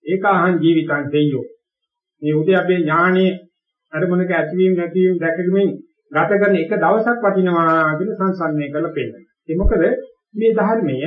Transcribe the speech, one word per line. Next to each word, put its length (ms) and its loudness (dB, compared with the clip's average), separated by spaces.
ඒකාහං 500 0
ජීවිතං 520 0
තෙය්‍යෝ. 360 0
මේ 120 -2
උදයබ්බේ 440 2
ඥානයේ 540 2
අරමුණක 380 -2
ඇතිවීම 440 0
නැතිවීම 440 0
දැකගමින් 520 0
ගත 200 0
කරන 240 4
එක 160 -2
දවසක් 460 2
වටිනවා 480 2
කියලා 260 -4
සංසන්දනය 500 -4
කරලා 240 -4
පෙන්නනවා. 300 -8
ඒ 140 -6
මොකද 180 2
මේ 200 2
ධර්මය 420 0